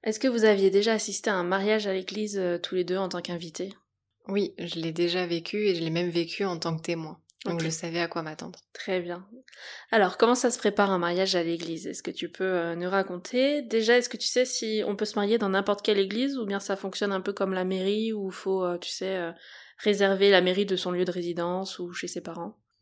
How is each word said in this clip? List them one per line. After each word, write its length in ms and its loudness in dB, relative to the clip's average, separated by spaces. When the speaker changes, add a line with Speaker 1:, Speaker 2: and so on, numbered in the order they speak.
Speaker 1:
Est-ce 180 -2
que 80 2
vous 160 4
aviez 240 8
déjà 240 4
assisté 380 -2
à 60 2
un 80 0
mariage 420 2
à 80 0
l'église, 440 -4
euh, 200 0
tous 160 -6
les 100 2
deux 140 -2
en 100 -2
tant 140 -6
qu'invités ? 500 -8
Speaker 2:
Oui, 300 0
je 220 -8
l'ai 120 -4
déjà 340 0
vécu 400 -2
et 80 4
je 60 -2
l'ai 80 -2
même 220 0
vécu 340 -2
en 140 -2
tant 180 -2
que 60 -8
témoin. 380 -6
Donc 80 -2
Speaker 1:
Ok. 80 -2
Speaker 2:
je 80 0
savais 300 -4
à 80 0
quoi 140 -6
m'attendre. 360 -12
Speaker 1:
Très 260 -2
bien. 260 -8
Alors, 280 4
comment 160 6
ça 160 2
se 80 -4
prépare 320 2
un 80 2
mariage 380 2
à 60 2
l'église ? 440 -4
Est-ce 160 -10
que 80 -6
tu 200 -8
peux, 140 -6
euh, 300 0
nous 160 -4
raconter ? 720 0
Déjà, 340 4
est-ce 140 2
que 80 -8
tu 80 -4
sais 180 2
si 420 -2
on 80 -2
peut 120 -2
se 80 -6
marier 240 2
dans 100 0
n'importe 340 0
quelle 160 2
église 380 0
ou 80 -4
bien 160 -4
ça 160 -4
fonctionne 360 -4
un 100 -2
peu 100 -4
comme 220 -2
la 100 0
mairie 480 0
où 160 -4
il 60 -8
faut, 280 0
euh, 140 0
tu 140 -8
sais, 260 -4
euh, 160 -4
réserver 520 4
la 120 8
mairie 240 2
de 100 0
son 140 -4
lieu 160 0
de 60 -2
résidence 680 -4
ou 160 -8
chez 140 -8
ses 120 -8
parents ? 380 -10